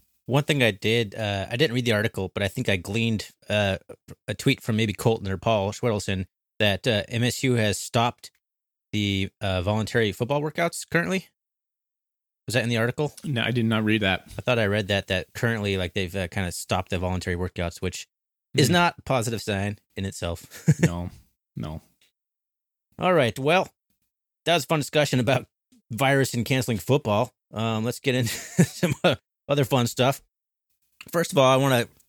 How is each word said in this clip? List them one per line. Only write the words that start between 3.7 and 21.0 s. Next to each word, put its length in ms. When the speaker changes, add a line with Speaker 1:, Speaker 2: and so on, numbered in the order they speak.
Speaker 1:
a 40
tweet 280
from 160
maybe 160
Colton 360
or 80
Paul 360
Schwedelson 520
that, 280
uh, 220
M 140
S 200
U 120
has 220
stopped 540
the, 360
uh, 200
voluntary 520
football 280
workouts 480
currently. 380
Was 60
that 100
in 60
the 80
article? 360
Speaker 2:
No, 180
I 80
did 140
not 180
read 180
that. 220
Speaker 1:
I 40
thought 160
I 100
read 200
that, 200
that 260
currently, 420
like, 180
they've, 220
uh, 140
kinda 240
stopped 380
the 60
voluntary 380
workouts, 460
which 260
is 120
Speaker 2:
Hmm. 60
Speaker 1:
not 260
a 20
positive 400
sign 380
in 80
itself. 640
<laughs> 100
Speaker 2:
No, 320